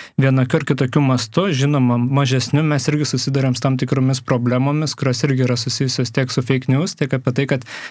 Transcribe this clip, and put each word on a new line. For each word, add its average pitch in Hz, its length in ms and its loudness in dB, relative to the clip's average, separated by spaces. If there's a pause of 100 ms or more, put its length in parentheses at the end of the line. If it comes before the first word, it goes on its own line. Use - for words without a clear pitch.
(160)
vienokiu 131 460 2
ar - 80 -6
kitokiu 139 340 2
mastu, 135 480 0
žinoma, 135 460 2
mažesniu, 131 640 0
mes 147 240 0
irgi 151 220 0
susiduriam 135 460 0
su - 100 -2
tam 135 120 2
tikromis 131 440 0
problemomis, 131 760 0
kurios 127 300 -2
irgi 131 180 0
yra 123 140 0
susijusios 127 560 -4
tiek 131 180 -2
su 143 100 -2
fake 127 300 0
news, 147 240 0
tiek 143 180 -4
apie 131 200 -2
tai, 139 160 -2
kad 131 160 -2 (260)